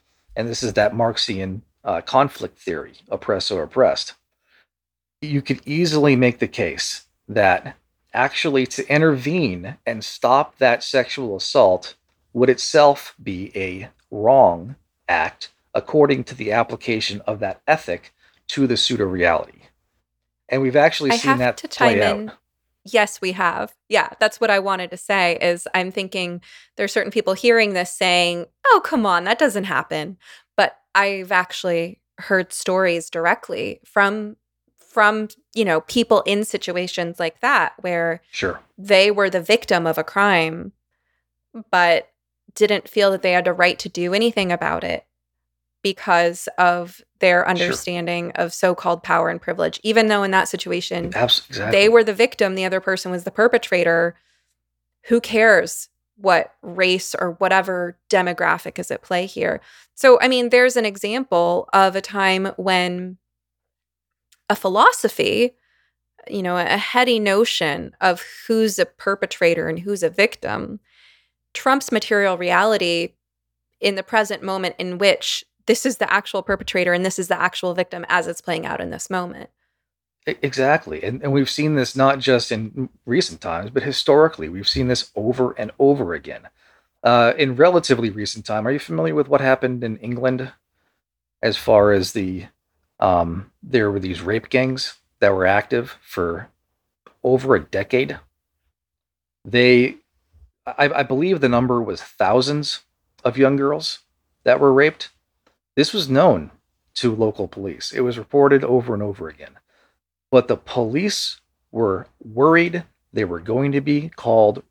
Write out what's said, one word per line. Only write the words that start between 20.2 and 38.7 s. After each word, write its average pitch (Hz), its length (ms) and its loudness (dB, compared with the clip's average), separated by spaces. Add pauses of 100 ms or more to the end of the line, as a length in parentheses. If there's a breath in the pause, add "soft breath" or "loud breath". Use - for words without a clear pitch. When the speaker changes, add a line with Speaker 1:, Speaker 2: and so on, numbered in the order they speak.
Speaker 1:
And 131 120 -2
we've 131 160 0
actually 147 360 2
Speaker 2:
I 233 40 2
Speaker 1:
seen 226 140 0
Speaker 2:
have 131 80 2
Speaker 1:
that 123 200 0
Speaker 2:
to 311 100 -14
Speaker 1:
play 240 260 2
Speaker 2:
chime 202 80 2
Speaker 1:
out. 202 160 0
Speaker 2:
in. 214 140 -12 (520)
Yes, 208 380 -2
we 185 100 -4
have. 185 400 -4 (160)
Yeah, 214 220 2 (100)
that's 214 200 0
what 220 100 2
I 202 80 4
wanted 185 320 -4
to 180 80 -14
say 180 420 0
is 175 340 -2
I'm 185 160 -2
thinking 185 520 -8 (340 loud breath)
there 208 80 -4
are 196 40 -2
certain 202 220 -2
people 202 220 -2
hearing 226 400 2
this 180 180 -4
saying, 175 540 0 (220)
"Oh, 427 180 6
come 240 220 0
on, 175 180 0
that 214 140 0
doesn't 208 260 0
happen." 160 540 -6 (360 loud breath)
But - 220 0 (180)
I've 196 380 0
actually 180 680 -2 (180)
heard 185 340 -2
stories 185 560 0
directly - 800 -4
from, 208 500 0 (400)
from, 214 520 0 (260)
you 220 100 0
know, 165 160 2
people 226 460 2
in 202 180 0
situations 180 760 -6
like 165 220 -6
that 240 400 0
where 170 400 -4 (100)
Speaker 1:
Sure. - 300 -6 (160)